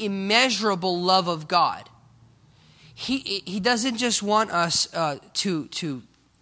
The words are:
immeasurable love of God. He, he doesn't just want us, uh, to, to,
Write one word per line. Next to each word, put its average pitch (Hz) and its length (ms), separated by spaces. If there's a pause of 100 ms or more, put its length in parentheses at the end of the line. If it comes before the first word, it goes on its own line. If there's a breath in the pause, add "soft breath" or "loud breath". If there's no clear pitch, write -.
immeasurable 196 1000
love 185 280
of 156 180
God. 139 420 (1040 loud breath)
He, 226 520
he 190 160
doesn't 240 340
just 233 260
want 208 300
us, 170 420
uh, 151 260 (160)
to, 165 320
to, 135 360 (380)